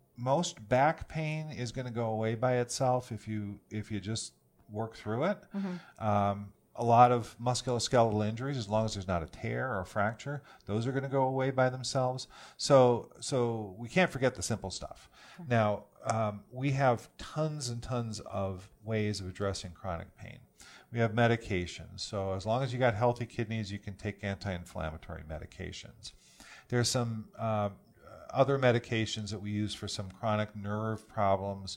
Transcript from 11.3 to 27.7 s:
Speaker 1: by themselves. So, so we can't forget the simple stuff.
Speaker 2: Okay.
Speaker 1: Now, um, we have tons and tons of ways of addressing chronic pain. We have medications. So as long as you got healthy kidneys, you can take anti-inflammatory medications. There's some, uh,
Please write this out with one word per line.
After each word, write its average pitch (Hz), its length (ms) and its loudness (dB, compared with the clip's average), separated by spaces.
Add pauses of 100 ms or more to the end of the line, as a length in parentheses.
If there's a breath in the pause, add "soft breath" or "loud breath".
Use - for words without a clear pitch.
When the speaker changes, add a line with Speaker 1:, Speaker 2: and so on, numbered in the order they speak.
Speaker 1:
by 127 180 4
themselves. 127 600 -2 (280 loud breath)
So, 127 540 8 (100)
so 113 560 -2
we 117 140 -10
can't 180 200 4
forget 127 240 2
the - 80 -10
simple 95 280 -4
stuff. - 400 -12 (280 loud breath)
Speaker 2:
Okay. 170 120 -14
Speaker 1:
Now, 107 340 4 (220)
um, 110 340 0 (100)
we 131 200 -2
have 131 480 2
tons 151 500 -4
and 120 140 -6
tons 117 380 -4
of 95 500 -6 (140)
ways 107 360 -2
of 95 80 -8
addressing 95 440 -4
chronic 87 440 -8
pain. - 220 -16 (520 loud breath)
We 117 80 -4
have 117 140 4
medications. 104 880 0
So 95 320 -4
as 95 140 -4
long 117 160 2
as 127 100 -4
you 123 60 -4
got 123 160 4
healthy 120 320 2
kidneys, 110 440 -4
you 101 80 -6
can 101 160 -10
take - 300 -6
anti-inflammatory 87 1040 -6
medications. - 840 -12 (560 loud breath)
There's 123 200 2
some, 113 380 -2 (120)
uh, 107 320 0 (600)